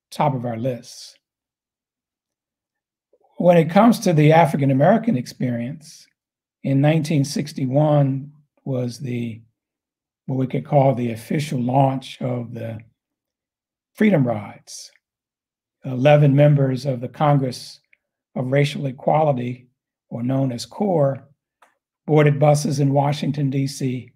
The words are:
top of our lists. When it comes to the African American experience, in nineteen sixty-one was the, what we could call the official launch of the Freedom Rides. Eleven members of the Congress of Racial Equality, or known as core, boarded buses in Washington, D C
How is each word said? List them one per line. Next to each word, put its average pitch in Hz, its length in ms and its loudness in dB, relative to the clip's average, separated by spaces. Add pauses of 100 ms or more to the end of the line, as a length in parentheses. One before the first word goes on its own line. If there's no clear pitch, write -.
(100)
top 151 240 -2
of 120 120 -8
our 117 100 -8
lists. - 580 -10 (2250)
When 175 220 6
it 165 120 2
comes 226 300 4
to 180 120 0
the 151 200 6
African 151 380 2
American 175 460 2
experience, 123 880 -8 (580)
in 139 160 0
nineteen 147 440 2
sixty-one 143 1080 -2 (320)
was 123 340 -6
the, 120 420 -8 (840)
what 131 120 -6
we 131 80 -2
could 143 180 -6
call 135 300 2
the 120 180 -4
official 143 480 -6
launch 131 600 -2
of 120 340 -8
the 113 240 -10 (1160)
Freedom 185 320 2
Rides. - 640 -10 (920)
Eleven 139 500 4
members 139 520 4
of 127 140 -6
the 123 80 -10
Congress 139 720 -2 (540)
of 127 160 -6
Racial 143 360 0
Equality, 135 840 -2 (400)
or 120 140 -10
known 131 280 -2
as 120 160 -10
core, 151 600 -2 (800)
boarded 147 340 4
buses 147 400 2
in 139 120 2
Washington, 143 580 -2
D 139 160 -2
C 127 500 -8